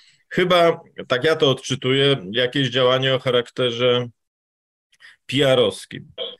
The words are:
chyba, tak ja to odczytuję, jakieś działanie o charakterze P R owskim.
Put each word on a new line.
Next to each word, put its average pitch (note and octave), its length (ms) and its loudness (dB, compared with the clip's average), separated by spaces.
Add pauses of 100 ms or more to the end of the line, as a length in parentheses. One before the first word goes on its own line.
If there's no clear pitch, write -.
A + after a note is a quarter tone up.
(300)
chyba, F3 500 2 (280)
tak B2 160 -2
ja D#3+ 120 2
to D#3 140 2
odczytuję, C3+ 680 0 (140)
jakieś B2 380 -2
działanie C3 460 0
o B2 40 0
charakterze B2 880 -2 (1160)
P C3+ 260 2
R B2+ 80 4
owskim. - 480 -4 (320)